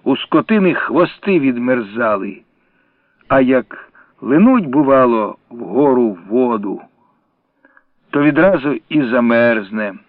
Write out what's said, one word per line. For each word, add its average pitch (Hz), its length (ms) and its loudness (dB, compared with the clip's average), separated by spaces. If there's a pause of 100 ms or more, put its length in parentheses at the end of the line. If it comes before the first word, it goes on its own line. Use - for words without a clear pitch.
у 131 140 -2
скотини 190 560 0
хвости 170 680 -2
відмерзали. 117 1000 -4 (880)
А 135 120 2
як 127 520 -2 (280)
линуть, 190 460 2
бувало, 127 720 0 (120)
вгору 120 600 0
в 90 180 -8
воду, 110 540 -2 (1300)
то 143 140 -2
відразу 147 560 2 (100)
і 151 120 0
замерзне, 117 920 0 (160)